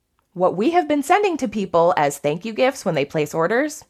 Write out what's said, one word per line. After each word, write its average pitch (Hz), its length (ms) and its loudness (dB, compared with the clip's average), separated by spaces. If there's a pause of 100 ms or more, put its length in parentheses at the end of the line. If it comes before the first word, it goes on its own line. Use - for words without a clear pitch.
(340)
what 175 220 0
we 220 140 0
have 339 180 2
been 294 140 0
sending 381 360 2
to 262 100 -4
people 180 480 2
as 143 220 0
thank 156 260 -2
you 226 80 -8
gifts 254 320 0
when 175 100 -2
they 143 100 0
place 147 300 -4
orders 220 560 -2